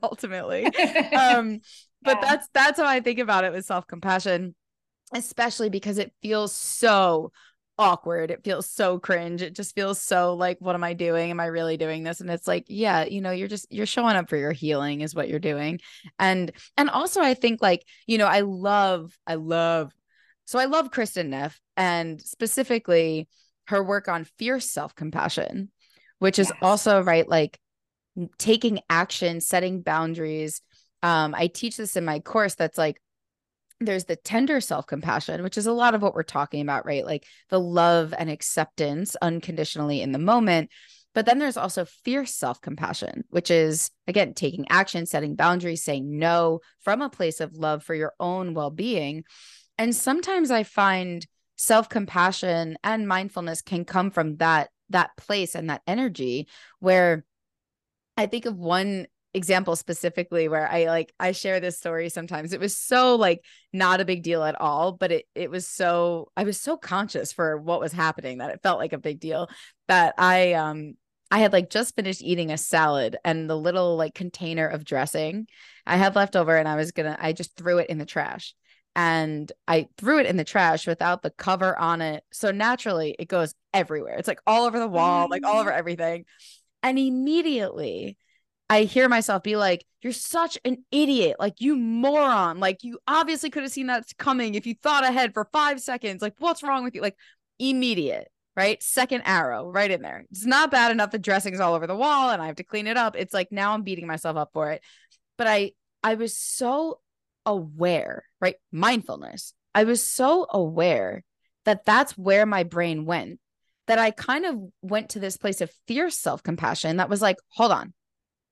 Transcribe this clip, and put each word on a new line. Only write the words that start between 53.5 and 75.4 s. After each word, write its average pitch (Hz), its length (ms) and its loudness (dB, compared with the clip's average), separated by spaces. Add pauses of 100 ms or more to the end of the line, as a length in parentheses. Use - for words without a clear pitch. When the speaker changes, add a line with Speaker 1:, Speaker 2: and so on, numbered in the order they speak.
Speaker 1:
can 175 240 -4
come 190 240 0
from 156 280 -2
that, 160 320 4 (200)
that 180 280 2
place 196 360 -4
and 160 160 -6
that 147 160 -4
energy, 156 640 -2 (320)
where 180 460 4 (880)
I 214 100 0
think 226 200 -4
of 220 120 -6
one 185 500 0 (260)
example 185 420 0
specifically 170 720 -2
where 156 200 0
I, 170 180 2
like, 165 340 -2
I 185 120 0
share 190 280 -2
this 175 180 -4
story 165 320 -4
sometimes. 165 440 -8
It 175 60 -4
was 190 160 -4
so, 254 400 2
like, 185 280 2 (280)
not 185 300 2
a 196 40 -2
big 175 180 -2
deal 165 200 0
at 156 160 -2
all, 156 340 0
but 175 180 -2
it, 160 140 0 (100)
it 156 160 -6
was 175 160 -8
so, 175 680 0
I 185 80 0
was 202 160 -4
so 311 180 -4
conscious 190 540 -4
for 156 260 -2
what 160 220 -2
was 151 120 -4
happening 156 480 -4
that 117 120 -8
it - 120 -12
felt 175 160 2
like 156 140 -4
a 156 40 -4
big 151 220 -8
deal 160 280 -4 (400)
that 175 300 6
I, 185 360 6
um, 156 420 -4 (340)
I 202 100 4
had, 208 140 6
like, 180 160 6
just 226 260 -2
finished 190 280 -4
eating 170 280 -2
a 156 60 -4
salad 143 680 2
and 160 260 -2
the 156 80 0
little, 175 400 2
like, 160 180 -2
container 165 520 -4
of 151 180 -6
dressing 156 640 -4 (380)